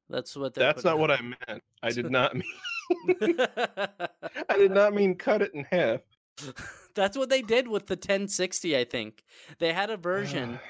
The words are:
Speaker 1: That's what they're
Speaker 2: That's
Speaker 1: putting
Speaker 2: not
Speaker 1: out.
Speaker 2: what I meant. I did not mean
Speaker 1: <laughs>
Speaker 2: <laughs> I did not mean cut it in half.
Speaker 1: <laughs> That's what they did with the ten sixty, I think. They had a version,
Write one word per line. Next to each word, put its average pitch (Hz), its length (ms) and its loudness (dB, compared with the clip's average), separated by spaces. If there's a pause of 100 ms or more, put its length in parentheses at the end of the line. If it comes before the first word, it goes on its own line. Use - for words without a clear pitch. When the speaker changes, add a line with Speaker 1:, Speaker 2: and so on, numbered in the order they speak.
Speaker 1:
That's 131 260 -6
what 135 180 -6
they're 131 140 0
Speaker 2:
That's 135 160 0
Speaker 1:
putting 175 60 4
Speaker 2:
not 160 60 4
Speaker 1:
out. 156 40 2
Speaker 2:
what 156 120 4
I 131 100 2 (260)
meant. 107 160 -12 (180)
I 117 100 -2
did 120 180 -4
not 127 260 2
mean - 80 -4 (460)
Speaker 1:
<laughs> 339 500 0
Speaker 2:
<laughs> - 0 - (1120)
I 196 80 4
did 196 140 8
not 208 220 6
mean 196 220 4
cut 214 260 2
it - 120 -2
in 143 180 -8
half. 135 300 2 (460)
Speaker 1:
<laughs> - 480 -16
That's 202 220 0
what 262 120 -2
they 269 120 4
did 233 260 2
with 208 200 -4
the 190 80 -2
ten 196 320 -2
sixty, 180 500 -2
I 123 60 2
think. 110 400 -6 (360)
They 165 140 0
had 202 160 -2
a 220 80 -4
version, 165 640 -4 (100)